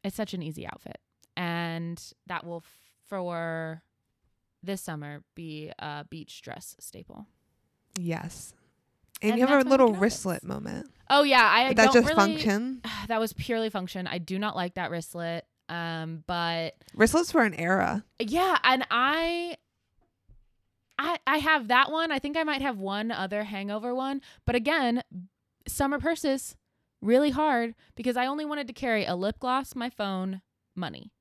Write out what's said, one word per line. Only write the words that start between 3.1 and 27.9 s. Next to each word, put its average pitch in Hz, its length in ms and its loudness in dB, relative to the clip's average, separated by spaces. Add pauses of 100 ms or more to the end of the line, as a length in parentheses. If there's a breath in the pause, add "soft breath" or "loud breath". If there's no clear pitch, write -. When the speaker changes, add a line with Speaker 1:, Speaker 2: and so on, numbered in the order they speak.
Speaker 1:
this 190 180 -6
summer, 147 420 -10 (120)
be 156 440 -12
a 147 300 -10
beach - 320 -16
dress - 380 -16
staple. - 480 -18 (720)
Speaker 2:
Yes. 165 540 -8 (680)
And 214 120 2
Speaker 1:
And 233 60 0
Speaker 2:
you 247 80 6
have 285 80 6
a - 40 8
Speaker 1:
that's 262 60 4
my 262 60 2
Speaker 2:
little 262 160 8
Speaker 1:
weekend 202 160 2
outfits. 220 120 2
Speaker 2:
wristlet - 280 -6
moment. - 480 -8 (180)
Speaker 1:
Oh, 285 140 6
yeah. 254 260 8
I 233 200 6
Speaker 2:
Did 240 80 4
that 220 80 10
Speaker 1:
don't 269 80 6
Speaker 2:
just 240 220 8
Speaker 1:
really - 0 - (180)
Speaker 2:
function? 240 480 0 (120)
Speaker 1:
<sighs> 208 160 -8
That 226 100 0
was 220 140 -2
purely 226 360 -2
function. 185 380 -6
I 175 100 -4
do 185 220 -4
not 214 160 -4
like 180 200 -4
that 170 160 -4
wristlet. 170 540 -6 (220)
Um, 165 600 -8
but 170 480 -2 (200)
Speaker 2:
Wristlets 302 380 4
were 285 100 6
an 202 100 2
era. 190 520 0 (140)
Speaker 1:
Yeah, 320 440 0
and 254 260 4
I, 330 680 0 (1400)
I, 311 200 -2 (100)
I 294 120 4
have 294 280 2
that 254 240 6
one. 320 200 0
I 277 80 0
think 294 180 -4
I 320 60 0
might 294 180 -2
have 262 160 -2
one 202 340 -4
other 202 320 -2
hangover 208 500 -6
one. 269 280 -4 (240 soft breath)
But 240 100 2
again, 247 480 2 (640)
summer 277 320 -2
purses, 294 560 -2 (460)
really 254 300 6
hard 247 440 0 (200)